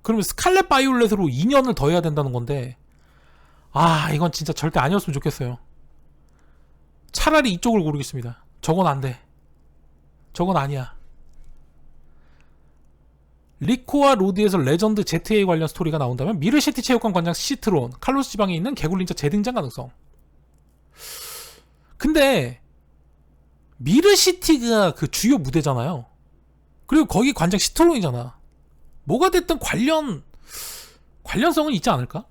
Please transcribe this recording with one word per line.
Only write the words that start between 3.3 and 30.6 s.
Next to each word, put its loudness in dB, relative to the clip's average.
아, 2
이건 0
진짜 -8
절대 -2
아니었으면 0
좋겠어요. -6
차라리 2
이쪽을 0
고르겠습니다. -6
저건 0
안 0
돼. -6
저건 -2
아니야. -4
리코와 2
로드에서 2
레전드 0
제트에이 0
관련 0
스토리가 -4
나온다면 -2
미르시티 0
체육관 0
관장 -2
시트론, -2
칼로스 -2
지방에 -2
있는 -4
개굴린자 -4
재등장 -2
가능성. -8
근데 2
미르시티가 2
그 -6
주요 2
무대잖아요. -2
그리고 4
거기 0
관장 0
시트론이잖아. 0
뭐가 6
됐든 0
관련, 0